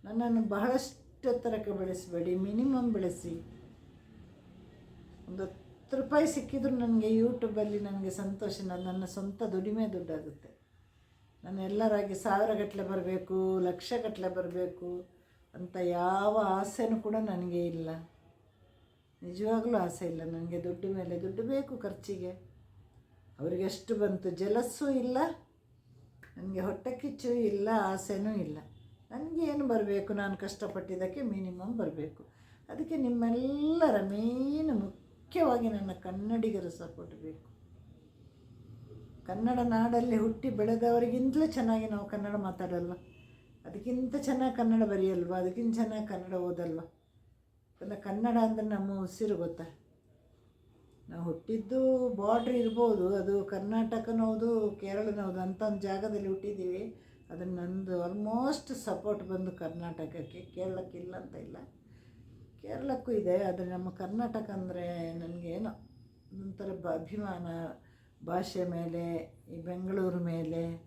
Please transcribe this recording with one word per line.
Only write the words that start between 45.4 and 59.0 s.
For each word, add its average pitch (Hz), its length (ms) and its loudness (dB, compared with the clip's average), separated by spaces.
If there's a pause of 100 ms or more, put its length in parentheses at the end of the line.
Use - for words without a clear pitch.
ಅದಕ್ಕಿಂತ 226 360 0
ಚೆನ್ನಾಗಿ 214 320 0
ಕನ್ನಡ 185 240 -6 (140)
ಓದಲ್ವ? 170 340 -2 (880)
ಯಾಕಂದ್ರೆ 202 380 -10
ಕನ್ನಡ 226 280 0 (120)
ಅಂದರೆ 220 260 0
ನಮ್ಮ 196 320 -2
ಉಸಿರು 208 380 0
ಗೊತ್ತಾ? 165 240 -6 (1400)
ನಾವು 170 180 -6
ಹುಟ್ಟಿದ್ದು 220 500 -2 (400)
ಬಾರ್ಡ್ರ್ 233 440 4
ಇರ್ಬೋದು, 220 420 4 (140)
ಅದು 190 160 2 (180)
ಕರ್ನಾಟಕನೂ 226 760 0
ಹೌದು, 220 200 2 (320)
ಕೇರಳನೂ 208 460 -2
ಹೌದು, 185 180 -2
ಅಂಥ 190 240 -4
ಒಂದು 202 180 -2
ಜಾಗದಲ್ಲಿ 196 460 -2
ಹುಟ್ಟಿದ್ದೀವಿ. 190 500 -4 (480)
ಅದು 175 160 -8 (120)
ನಂದು 185 360 -4 (120)
almost 226 600 0 (200)
ಸಪೋರ್ಟ್ 202 440 -2